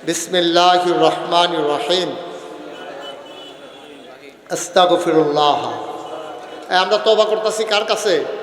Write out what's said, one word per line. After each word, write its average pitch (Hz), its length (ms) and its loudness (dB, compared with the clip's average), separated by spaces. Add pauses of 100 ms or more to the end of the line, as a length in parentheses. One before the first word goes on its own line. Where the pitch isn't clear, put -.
বিসমিল্লাহির 175 960 2
রহমানির 170 600 2
রহিম। 147 560 0 (2250)
আস্তাগফিরুল্লাহ। 156 1200 2 (960)
এই 185 60 0
আমরা 190 220 2
তওবা 214 280 4
করতেছি 214 380 -2
কার 214 220 0
কাছে? 196 400 0 (180)